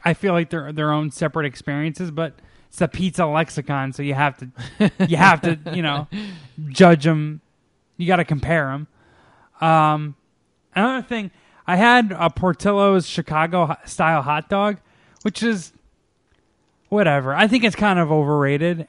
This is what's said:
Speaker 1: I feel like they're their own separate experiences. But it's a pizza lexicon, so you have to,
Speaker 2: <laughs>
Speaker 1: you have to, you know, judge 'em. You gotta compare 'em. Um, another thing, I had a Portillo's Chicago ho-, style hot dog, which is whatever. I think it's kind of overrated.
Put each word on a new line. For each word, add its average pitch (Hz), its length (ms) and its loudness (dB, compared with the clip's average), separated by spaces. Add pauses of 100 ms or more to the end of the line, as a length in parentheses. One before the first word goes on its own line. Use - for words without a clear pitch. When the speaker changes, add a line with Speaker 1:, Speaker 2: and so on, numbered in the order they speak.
Speaker 1:
I 170 80 2
feel 190 200 -2
like 170 160 -2
they're 151 220 -8
their 151 200 -2
own 151 200 -2
separate 156 340 -4
experiences. 151 680 -6
But 151 240 -6 (340)
it's - 120 -20
a 170 60 2
pizza 175 380 -2
lexicon, 147 680 -4
so 143 100 -10
you 143 100 -4
have 139 240 -2
to, 127 600 -4
Speaker 2:
<laughs> 190 80 2
Speaker 1:
you 165 100 0
have 175 240 6
to, 165 180 0 (140)
you 175 80 -4
know, 147 260 -4 (600)
judge 160 380 6
'em. 151 340 -2 (560)
You 175 100 -4
gotta 175 180 2
compare 147 460 -2
'em. 143 160 -10 (760)
Um, 151 540 2 (600)
another 240 300 0
thing, 214 260 -8 (340)
I 175 120 0
had 233 400 4
a 170 120 0
Portillo's 196 800 2
Chicago 165 600 -2
ho-, 156 80 -4 (100)
style 160 360 0
hot 151 280 -4
dog, 202 300 -2 (420)
which - 200 -6
is 214 300 -4 (1160)
whatever. 143 440 2
I 190 140 2
think 226 160 2
it's 220 120 0
kind 202 220 2
of 160 140 0
overrated. 147 760 0